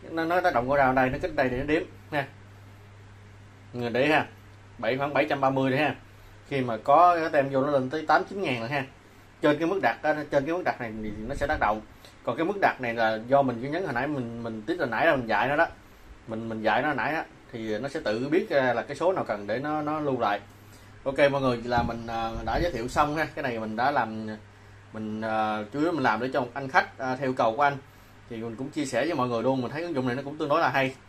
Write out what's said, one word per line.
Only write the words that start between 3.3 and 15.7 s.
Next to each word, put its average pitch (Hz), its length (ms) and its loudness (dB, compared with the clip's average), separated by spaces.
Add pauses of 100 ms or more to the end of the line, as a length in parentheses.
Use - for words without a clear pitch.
Mọi 123 100 -8
người 120 80 -2
để 120 120 2
ý 147 80 4
ha. 147 160 4 (520)
Bảy, 117 180 0
khoảng 139 180 -2
bảy 143 140 4
trăm 143 120 0
ba 135 100 4
mươi 135 200 2
đấy 131 100 2
ha. 143 140 0 (540)
Khi 139 120 -2
mà 120 160 -2
có 170 440 8
cái 160 100 0
tem 139 200 2
vô 135 100 2
nó 139 100 0
lên 131 200 2
tới 156 160 -4
tám 165 180 4
chín 196 180 -8
ngàn 127 180 -2
rồi 113 80 -6
ha. 139 160 -2 (580)
Trên 151 160 4
cái 165 100 0
mức 196 140 0
đặt 117 200 2
á, 151 120 2 (160)
trên 139 160 2
cái 165 100 -2
mức 185 80 -4
đặt 123 160 -2
này 113 120 -6 (100)
thì 107 80 -6 (180)
nó 117 60 -6
sẽ 143 120 -4
tác 151 140 -2
động. 107 200 2 (440)
Còn 131 120 -2
cái 160 100 -2
mức 202 140 -4
đặt 120 200 2
này 117 140 -4
là 110 240 0 (100)
do 139 140 6
mình 123 200 0
cứ 135 60 -6
nhấn 170 160 -4
hồi 156 80 -6
nãy, 123 140 -2
mình, 117 360 -6
mình 110 240 -8
tiếp - 120 -2
hồi 143 100 -2
nãy 117 180 2
là 156 100 4
mình 123 100 -4
dạy 110 220 2
nó 147 80 0
đó. 165 100 4 (600)